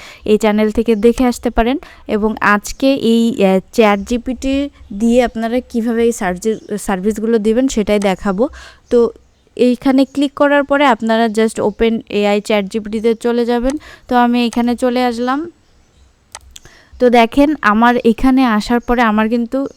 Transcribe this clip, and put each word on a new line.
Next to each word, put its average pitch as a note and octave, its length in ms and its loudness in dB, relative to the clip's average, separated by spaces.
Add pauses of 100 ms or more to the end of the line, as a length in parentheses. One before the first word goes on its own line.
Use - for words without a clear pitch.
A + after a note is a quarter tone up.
(240)
এই G#3+ 140 2
চ্যানেল G#3+ 320 2
থেকে A3+ 260 0
দেখে A#3 280 2
আসতে A#3+ 260 -2
পারেন। A#3+ 280 0 (300)
এবং G#3+ 320 -2
আজকে G#3 540 0
এই, A3+ 500 0
আহ, F#3+ 160 2 (120)
চ্যাট G#3 280 2
জিপিটি C4 680 -4 (220)
দিয়ে A#3 320 2
আপনারা A3+ 360 -4
কীভাবে A#3 440 -2
এই A#3 80 2
সার্জি-, G3+ 680 -4
সার্ভিসগুলো G#3+ 600 -2
দিবেন A3 300 0
সেটাই G#3 300 0
দেখাবো। G3+ 500 -2 (420)
তো D#3 200 2 (460)
এইখানে C4 480 2
ক্লিক C#4 300 -4
করার C#4+ 300 2
পরে C#4+ 220 0
আপনারা A3+ 400 0
just A3 320 -2
open A3+ 500 -2
এআই G#3 320 0
চ্যাট G#3 240 -2
জিপিটিতে G#3+ 500 -4
চলে A#3+ 320 -2
যাবেন। A#3+ 260 -2 (360)
তো B3 80 0
আমি A#3+ 300 2
এখানে A#3+ 300 -2
চলে B3+ 280 -2
আসলাম। B3 460 -4 (1500)
তো B3 120 4
দেখেন B3 520 4
আমার A#3 320 4 (100)
এখানে C4 400 2
আসার A#3 360 0
পরে A#3+ 220 -2
আমার A3 260 2
কিন্তু A#3+ 480 -4